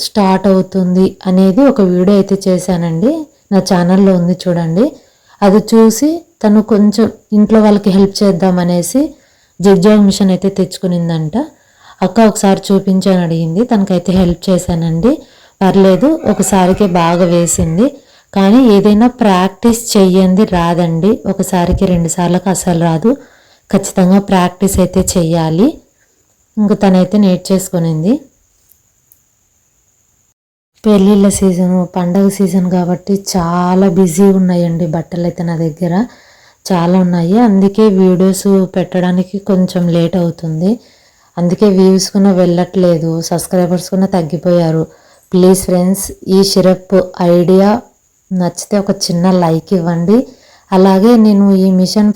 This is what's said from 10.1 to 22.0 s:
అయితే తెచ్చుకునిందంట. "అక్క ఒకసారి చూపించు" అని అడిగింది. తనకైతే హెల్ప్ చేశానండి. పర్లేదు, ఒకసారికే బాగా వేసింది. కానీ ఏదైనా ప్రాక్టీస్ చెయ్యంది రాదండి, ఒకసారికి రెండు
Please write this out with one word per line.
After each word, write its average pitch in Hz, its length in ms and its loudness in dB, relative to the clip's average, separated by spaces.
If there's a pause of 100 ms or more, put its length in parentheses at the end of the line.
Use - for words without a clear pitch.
అయితే 185 200 -2
తెచ్చుకునిందంట. 175 880 -4 (640)
"అక్క 185 180 0
ఒకసారి 196 420 2 (100)
చూపించు" 190 400 0
అని 180 160 0
అడిగింది. 165 360 -2
తనకైతే 196 500 -2
హెల్ప్ 175 360 0
చేశానండి. 165 640 -2 (500)
పర్లేదు, 190 580 2 (120)
ఒకసారికే 190 560 0
బాగా 175 380 0
వేసింది. 170 640 0 (480)
కానీ 196 240 4 (160)
ఏదైనా 208 320 2
ప్రాక్టీస్ 214 880 -2
చెయ్యంది 190 480 2
రాదండి, 170 800 -2
ఒకసారికి 185 600 -2
రెండు 175 220 0